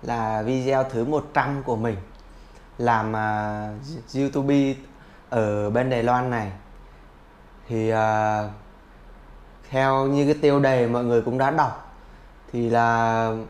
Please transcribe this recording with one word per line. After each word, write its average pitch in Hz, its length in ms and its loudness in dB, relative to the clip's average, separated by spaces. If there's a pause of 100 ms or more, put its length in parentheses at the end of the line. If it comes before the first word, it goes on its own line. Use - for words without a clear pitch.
là 113 400 -2
video 131 420 0
thứ 127 220 -2
một 147 280 -2
trăm 139 300 -2
của 123 120 -2
mình 110 200 -2 (800)
làm, 110 380 0
à, 107 540 -4 (460)
YouTube 139 580 2 (560)
ở 104 400 0
bên 123 200 0
Đài 120 140 0
Loan 123 260 2
này. 110 220 -4 (1160)
Thì, 110 220 -2
à, 107 540 0 (1300)
theo 135 380 2
như 143 180 2
cái 147 160 4
tiêu 143 180 6
đề 131 280 4
mọi 120 160 0
người 117 180 4
cũng 120 160 -2
đã 131 140 2
đọc - 440 -2 (560)
thì 120 180 -2
là 113 600 2 (180)